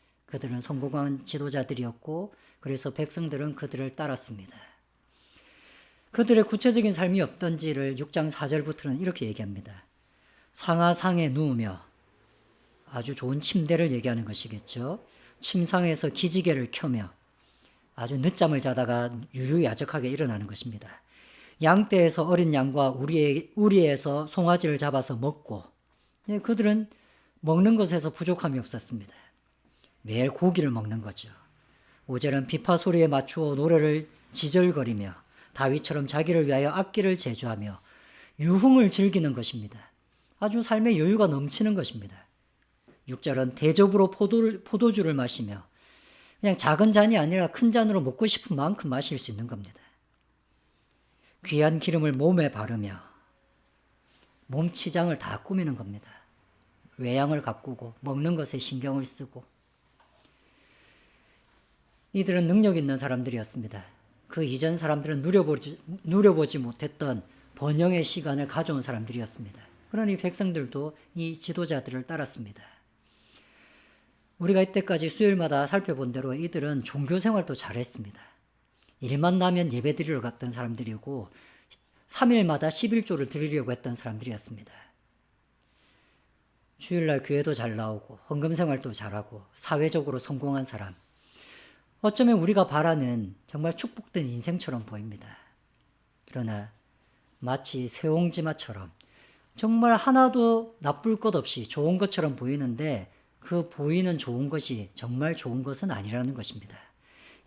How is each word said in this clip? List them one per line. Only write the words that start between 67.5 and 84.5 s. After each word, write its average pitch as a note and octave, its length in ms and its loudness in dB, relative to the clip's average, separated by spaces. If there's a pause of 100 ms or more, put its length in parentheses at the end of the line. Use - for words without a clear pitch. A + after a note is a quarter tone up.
번영의 E3 480 2
시간을 C#3+ 440 -2
가져온 D3+ 360 -4
사람들이었습니다. A2+ 800 -10 (240)
그러니 G#3 280 0
백성들도 D#3 800 -4 (180)
이 E3 240 -6
지도자들을 D3+ 680 -4
따랐습니다. B2+ 540 -10 (1800)
우리가 F#3+ 240 4
이때까지 F#3+ 480 0
수요일마다 D#3+ 560 4
살펴본 C#3 460 -2
대로 B2+ 220 -4
이들은 D3 500 -4
종교 C#3+ 360 -2
생활도 F#3+ 360 0
잘했습니다. A2 640 -10 (800)
일만 D3 400 0
나면 F3+ 320 2
예배 B2 240 0
드리러 D3+ 240 -4
갔던 A#2+ 320 -8
사람들이고 A#2 760 -8 (800)
삼 A#3+ 240 4
일마다 D#3+ 360 2
십일 A3 360 0
조를 C#3 240 -4
드리려고 D3 420 -4
했던 A#2+ 240 -8
사람들이었습니다. A2 760 -12 (2000)